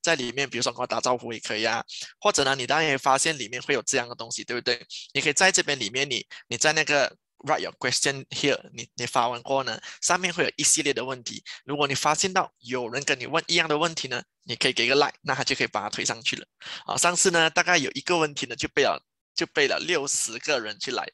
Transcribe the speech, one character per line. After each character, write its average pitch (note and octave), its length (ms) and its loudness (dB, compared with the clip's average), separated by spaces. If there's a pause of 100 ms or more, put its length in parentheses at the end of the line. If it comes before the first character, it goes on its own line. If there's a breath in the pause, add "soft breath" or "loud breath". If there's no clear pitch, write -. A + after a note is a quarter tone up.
在 E3 140 2
里 B2 160 -2
面， C3+ 180 -2
比 A2 80 -8
如 A#2+ 60 -2
说 B2 80 0
跟 A#2+ 100 -10
我 B2+ 60 -2
打 A2+ 140 -4
招 B2+ 180 0
呼 A#2 140 -8
也 A2 80 -8
可 A2 160 -4
以 A2 80 0
啊， A2+ 200 0 (360 loud breath)
或 G#3 100 4
者 C#3+ 140 2
呢， C3+ 100 2
你 C3 100 -2
当 C3+ 140 2
然 D#3+ 80 2
也 C#3 100 2
发 C3+ 220 4
现 D#3+ 180 0
里 A2+ 120 -8
面 B2 120 -8
会 C#3+ 140 0
有 A#2 80 0
这 - 160 0
样 A#2+ 100 -2
的 A#2+ 60 -12
东 A2+ 160 -12
西， G#2+ 140 -8
对 B2 100 -6
不 A#2+ 60 -2
对？ A#2+ 260 -2 (280 loud breath)
你 C3+ 60 2
可 C#3 80 2
以 C#3+ 40 4
在 F#3+ 180 6
这 F#3 140 2
边 C#3+ 120 0
里 A2 140 -4
面， C3+ 180 -2
你， A#2 160 -4 (220 loud breath)
你 - 100 -6
在 D#3 160 4
那 D#3 120 2
个 D3 260 2 (280)
write C#3+ 200 0
your E2+ 220 -6
question C3+ 460 -2
here， - 300 0 (160)
你， A2+ 220 -14
你 A#2+ 100 -4
发 A#2+ 220 2
完 A#2+ 160 -6
过 C3+ 140 0
后 C3+ 80 2
呢， A2 160 -6 (200 loud breath)
上 F3 180 2
面 F3+ 140 -2
会 E3 120 0
有 - 120 0
一 D3 60 -4
系 D3+ 200 4
列 C#3 120 0
的 A2+ 100 -2
问 C3 200 -6
题。 - 180 -12 (220 loud breath)
如 D3 120 -6
果 C#3+ 120 2
你 C#3 80 -2
发 D#3 180 2
现 F#3+ 180 0
到 F3+ 260 0
有 B2 300 -6
人 B2+ 140 -6
跟 C#3 160 0
你 A#2+ 80 -8
问 D#3 220 -2
一 E3 80 0
样 E3 120 2
的 D3+ 80 2
问 E3 160 0
题 D#3 160 -6
呢， A#2+ 140 -4 (200)
你 A#2 140 -8
可 - 120 2
以 B2+ 40 4
给 A#2 160 2
个 C3+ 80 4
like， C#3+ 260 4
那 C3+ 120 0
他 C3 100 -2
就 C3+ 100 0
可 - 80 -2
以 A#2 60 2
把 G#2 140 -4
它 G#2+ 80 -6
推 - 140 -4
上 A2+ 180 -2
去 - 120 -2
了。 - 120 -10 (400 loud breath)
啊， - 100 -2
上 E3+ 180 4
次 F3+ 160 4
呢， E3 200 6
大 F3 120 4
概 F3 160 4
有 C3+ 140 2
一 C#3 80 -6
个 F3 180 2
问 D3+ 160 0
题 C#3 120 -4
呢， A#2+ 100 -10
就 - 120 -4
被 D3 140 2
了， F#2 180 2 (340)
就 E3+ 120 -2
被 C#3+ 220 2
了 F2 100 2
六 C#3+ 300 0
十 - 320 -2
个 D3 180 0
人 G#2+ 220 -6
去 C3+ 100 -6
来， G#2+ 240 -4